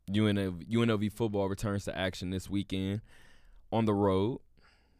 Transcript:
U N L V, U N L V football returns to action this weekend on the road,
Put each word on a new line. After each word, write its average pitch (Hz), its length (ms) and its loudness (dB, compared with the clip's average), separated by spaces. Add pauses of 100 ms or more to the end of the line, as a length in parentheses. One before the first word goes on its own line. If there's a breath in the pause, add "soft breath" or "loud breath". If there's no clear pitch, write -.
(120)
U 107 160 4
N 101 100 4
L 98 140 0
V, 85 180 -10
U 113 140 2
N 117 80 2
L 107 60 2
V 104 120 -2
football 101 400 -2
returns 101 360 -4
to - 120 -6
action 92 320 -4
this 92 200 -6
weekend 95 520 -4 (680 soft breath)
on 113 140 2
the 107 80 4
road, 101 460 2 (600 soft breath)